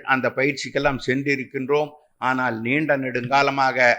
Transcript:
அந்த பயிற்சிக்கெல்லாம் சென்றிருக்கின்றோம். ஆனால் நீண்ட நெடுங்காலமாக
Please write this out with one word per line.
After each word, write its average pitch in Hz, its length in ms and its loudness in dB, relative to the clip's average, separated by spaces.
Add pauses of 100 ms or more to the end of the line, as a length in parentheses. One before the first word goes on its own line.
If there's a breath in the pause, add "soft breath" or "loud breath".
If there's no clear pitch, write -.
அந்த 127 260 2
பயிற்சிக்கெல்லாம் 139 760 -2
சென்றிருக்கின்றோம். 139 880 -2 (260)
ஆனால் 127 440 0
நீண்ட 143 360 0
நெடுங்காலமாக 131 800 0 (220)